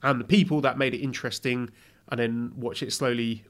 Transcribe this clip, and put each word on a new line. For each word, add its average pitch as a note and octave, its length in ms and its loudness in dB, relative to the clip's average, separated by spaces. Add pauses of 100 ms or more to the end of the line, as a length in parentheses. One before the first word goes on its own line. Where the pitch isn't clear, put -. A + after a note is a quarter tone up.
and C3+ 180 0
the A#2 60 -6
people F3+ 360 6
that C3 160 0
made C3 160 2
it B2 60 -4
interesting, B2 680 -4 (400)
and A#2 100 -4
then A#2 360 0
watch A#2+ 260 -6
it C#3+ 100 -6
slowly A#2 580 0